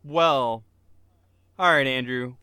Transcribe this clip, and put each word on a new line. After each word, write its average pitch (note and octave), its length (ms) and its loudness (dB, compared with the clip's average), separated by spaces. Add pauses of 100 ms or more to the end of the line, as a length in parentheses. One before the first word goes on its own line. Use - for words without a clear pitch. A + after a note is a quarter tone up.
well, C#3+ 600 0 (920)
all F3+ 140 4
right, C#3+ 160 2
Andrew, B2+ 560 -6